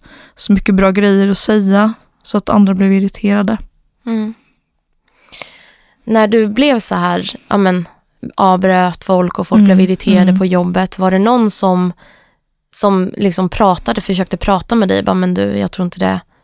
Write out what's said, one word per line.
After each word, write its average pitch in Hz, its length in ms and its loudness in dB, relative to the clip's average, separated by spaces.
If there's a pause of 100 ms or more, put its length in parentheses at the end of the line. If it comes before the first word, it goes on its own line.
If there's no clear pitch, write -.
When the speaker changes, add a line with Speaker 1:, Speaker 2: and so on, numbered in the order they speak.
(360)
Speaker 1:
så - 180 0
mycket 196 220 2
bra 190 160 2
grejer 196 380 2
att 190 80 -2
säga 208 560 2 (300)
så - 140 -6
att - 120 -4
andra 202 240 4
blev 196 200 2
irriterade. 202 640 -2 (480)
Speaker 2:
Mm. 220 280 -6 (1700)
När 220 240 2
du 220 200 2
blev 247 320 0
så - 160 -6
här, 180 360 -4 (160)
ja 202 100 -2
men, 180 300 0 (480)
avbröt 185 720 0
folk 180 340 0
och 185 80 -8
folk 214 160 4
blev 190 140 6
Speaker 1:
Mm, 190 80 4
Speaker 2:
irriterade 185 360 2
Speaker 1:
mm. 185 160 2
Speaker 2:
på 190 80 0
jobbet, 180 540 -2
var 185 120 0
det 190 80 2
någon 226 320 2
som, 180 420 0 (800)
som 190 440 0
liksom 190 320 0
pratade, 196 520 -2
försökte 185 360 -4
prata 196 380 -2
med 214 140 2
dig? 196 140 -2
Bara, 202 100 -2
"Men 185 200 -2
du, 202 240 -2
jag 190 140 -4
tror 185 140 -6
inte 175 140 -8
det, 190 220 -2 (220)